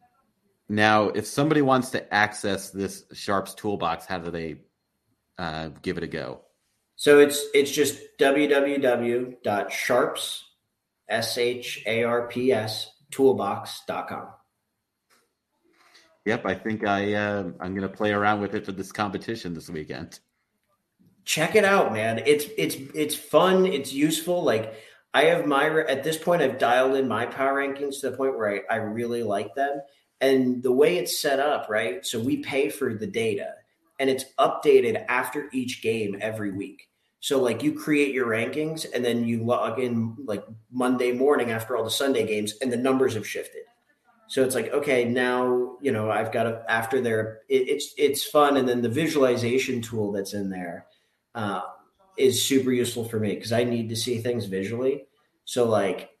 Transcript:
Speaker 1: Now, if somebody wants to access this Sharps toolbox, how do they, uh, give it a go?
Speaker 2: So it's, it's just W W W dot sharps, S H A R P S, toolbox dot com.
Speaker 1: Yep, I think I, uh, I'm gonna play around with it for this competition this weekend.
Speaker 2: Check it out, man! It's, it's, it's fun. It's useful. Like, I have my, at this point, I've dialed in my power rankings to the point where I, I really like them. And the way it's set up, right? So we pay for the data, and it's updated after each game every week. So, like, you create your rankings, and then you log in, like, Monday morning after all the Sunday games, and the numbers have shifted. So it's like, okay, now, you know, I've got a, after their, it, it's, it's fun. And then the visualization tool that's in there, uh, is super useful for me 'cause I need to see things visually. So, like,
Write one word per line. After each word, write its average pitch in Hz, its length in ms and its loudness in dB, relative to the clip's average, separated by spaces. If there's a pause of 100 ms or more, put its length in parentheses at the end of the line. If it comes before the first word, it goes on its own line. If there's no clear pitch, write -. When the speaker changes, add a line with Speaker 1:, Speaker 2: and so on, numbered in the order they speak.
(680)
Speaker 1:
Now, 107 400 4
if 107 180 -4
somebody 151 360 2
wants 131 280 2
to - 240 -4
access 104 560 0
this 95 420 -6
Sharps 98 420 -2
toolbox, 92 520 -4
how 92 120 -6
do 85 120 -8
they, 82 320 -8 (760)
uh, 80 340 -8 (120)
give 87 160 -4
it 82 60 -6
a - 20 -6
go? 71 360 -10 (540)
Speaker 2:
So 147 220 8
it's, 143 260 6 (100)
it's 139 180 2
just 143 260 0 (200)
W 147 280 4
W 139 320 2
W 123 640 0
dot 104 300 -2
sharps, - 720 -2 (640)
S 113 280 -4
H 123 500 -2
A 117 180 0
R 120 240 0
P 127 240 0
S, 110 400 -2 (180)
toolbox 107 800 0
dot 87 200 -6
com. - 200 -10 (2000)
Speaker 1:
Yep, 110 220 -2
I 95 80 0
think 107 320 -4
I, 101 280 0
uh, 104 440 -2
I'm 90 160 -8
gonna 98 140 -4
play 104 240 -2
around 104 280 2
with 101 140 -4
it 101 100 -6
for 101 60 -10
this 95 220 -10
competition 101 640 -6
this 80 140 -14
weekend. 78 520 -12 (1040)
Speaker 2:
Check 165 320 0
it 202 80 6
out, 190 280 4
man! 113 340 -2
It's, 147 200 4 (100)
it's, 156 200 -2 (180)
it's 151 220 -2
fun. 185 500 4
It's 139 260 -2
useful. 165 520 0
Like, 110 300 0 (380)
I 139 120 6
have 165 220 4
my, 147 200 2
at 151 380 0
this 160 120 -2
point, 170 260 0
I've 120 160 0
dialed 131 360 4
in 135 140 2
my 113 180 -2
power 139 340 -2
rankings 139 400 -6
to 127 100 -4
the - 60 -8
point 131 200 0
where 101 340 -2
I, 113 40 0
I - 20 0
really 117 480 -4
like 104 320 -4
them. 139 240 -2 (400)
And 127 420 2
the 127 100 2
way 160 260 6
it's - 220 -4
set 135 200 0
up, 143 280 -2
right? 120 380 -4
So 117 140 -4
we 139 160 0
pay 143 320 0
for 123 260 -4
the 107 120 -6
data, 107 480 -2 (460)
and 135 100 2
it's 131 140 0 (160)
updated 127 680 4
after 131 440 -4
each 127 300 -6
game 110 380 -2
every 110 300 -4
week. - 380 -10 (320)
So, 135 200 0
like, 120 220 0
you 151 120 0
create 143 380 2
your 123 140 0
rankings, 135 680 -2
and 123 120 -2
then 117 200 0
you 117 200 0
log 131 340 0
in, 113 460 -2
like, 104 200 -6 (280)
Monday 123 400 0
morning 123 400 2
after 113 240 -4
all 113 80 -2
the 110 60 -4
Sunday 127 360 0
games, 104 340 -2
and 127 120 -2
the 117 40 0
numbers 131 380 2
have 101 120 -4
shifted. - 360 -10 (640)
So - 160 2
it's 131 140 2
like, 113 160 -2
okay, 131 320 2
now, 123 760 2
you 135 120 0
know, 107 180 0
I've 110 220 0
got 113 140 0
a, 113 220 -4
after 113 320 0
their, 110 480 -2
it, 131 200 2
it's, 143 280 -4
it's 143 280 2
fun. 143 320 4
And 127 120 2
then 123 140 2
the 117 60 2
visualization 127 920 2
tool 110 300 -4
that's 101 240 -4
in 98 160 -4
there, 87 360 -10 (500)
uh, 101 240 -4 (560)
is 117 280 4
super 127 260 2
useful 120 340 0
for 113 140 -4
me 104 160 0
'cause 110 180 -6
I 120 120 2
need 117 240 -2
to 113 80 -6
see 117 220 -2
things 117 280 -2
visually. 117 600 -2 (380)
So, 123 200 0
like, 101 460 0 (100)